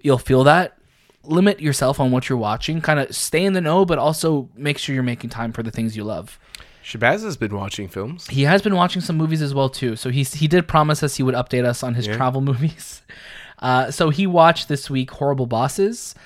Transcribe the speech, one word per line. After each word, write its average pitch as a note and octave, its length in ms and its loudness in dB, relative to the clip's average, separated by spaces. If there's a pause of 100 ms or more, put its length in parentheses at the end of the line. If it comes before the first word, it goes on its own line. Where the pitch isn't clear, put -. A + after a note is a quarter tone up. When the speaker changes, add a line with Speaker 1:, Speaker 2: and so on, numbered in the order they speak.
Speaker 1:
you'll C3+ 160 4
feel C3 260 4
that. D#3+ 340 4 (460)
Limit F#3+ 360 2
yourself C#3 400 0
on C3 120 2
what B2+ 180 0
you're C3 80 0
watching. A#2 440 -4
Kinda D3+ 300 0
stay - 320 -2
in G3 100 2
the F#3 80 0
know, E3+ 240 2
but E3 120 0
also D3+ 580 0
make C#3+ 220 -4
sure - 160 -6
you're C3 100 0
making A#2+ 280 -6
time A#2 200 -8
for A2+ 120 -8
the A2 80 -6
things A2+ 260 -4
you G#2 60 -8
love. G2+ 340 -10 (460)
Speaker 2:
Shabazz C3 400 0
has F#3+ 120 -6
been G#2 200 -4
watching G2 320 -8
films. A2+ 400 -10
Speaker 1:
He C3+ 160 0
has F3+ 180 6
been G3 140 0
watching F3+ 260 0
some D#3+ 160 -2
movies D#3+ 240 0
as C#3 140 -4
well, C3+ 140 2
too. A#2+ 260 -4
So B2+ 160 -6
he, C#3 100 0
he D3 260 -2
did F3 200 2
promise D3+ 340 2
us D3 140 -2
he C3+ 80 -2
would B2+ 100 2
update B2 320 -2
us A#2+ 160 -2
on B2 140 -4
his A#2+ 100 -4
Speaker 2:
Yeah. G#2+ 100 -4
Speaker 1:
travel C3 260 0
<laughs> C#3 100 0
movies. D3 500 -4 (560)
Uh, B2+ 320 0
so D#3 220 2
he F#3+ 160 0
watched E3 400 6
this C#3+ 200 -4
week C3 220 -4
Horrible C3+ 380 -2
Bosses. C#3 640 -2 (120)